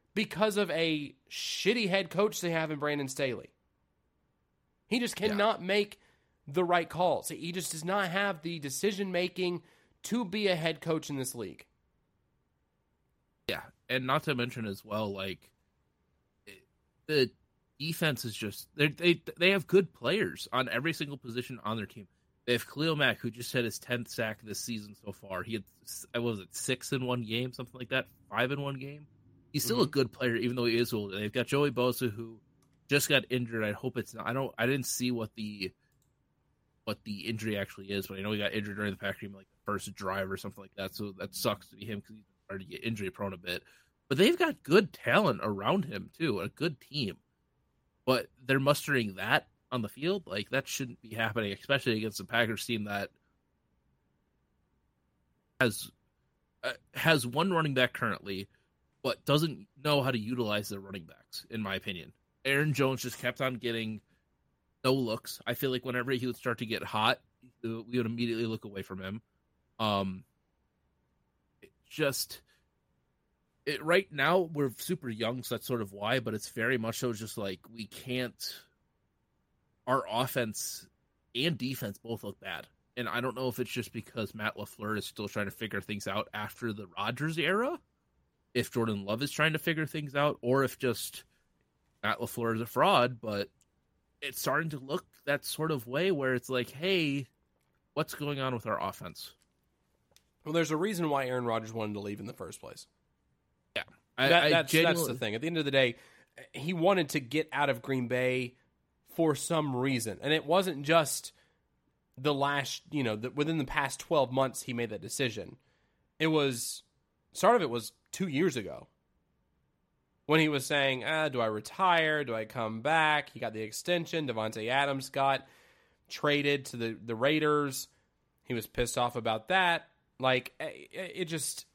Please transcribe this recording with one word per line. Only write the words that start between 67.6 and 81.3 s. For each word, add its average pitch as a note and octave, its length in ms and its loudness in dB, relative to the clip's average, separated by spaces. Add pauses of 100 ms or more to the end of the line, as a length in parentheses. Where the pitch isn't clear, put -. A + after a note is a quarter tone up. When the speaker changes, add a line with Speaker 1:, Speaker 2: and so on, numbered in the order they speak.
Speaker 2:
uh, A2+ 180 -4
we A#2+ 140 -2
would A#2+ 80 4
immediately A#2 400 0
look A2 200 -4
away G2 160 -8
from F#2+ 200 -10
him. G2 200 -6 (560)
Um, G2 460 0 (1400)
it - 80 -20 (200)
just, - 520 -2 (1200)
it, D3+ 180 -4
right F3 280 2
now, D3 280 4
we're D3+ 380 0
super - 320 -4
young, A2+ 340 -2
so - 120 -4
that's - 120 -6
sort B2 140 0
of G2 100 -6
why, G#2+ 280 0
but A2+ 140 -4
it's G#2+ 160 -6
very A#2+ 280 0
much A2+ 200 -2
so B2 160 -2
just, G#2+ 240 -10
like, G2 220 -6 (100)
we A2+ 180 -12
can't, - 760 -8 (1200)
our C3 240 2
offense A#2 800 -2 (480)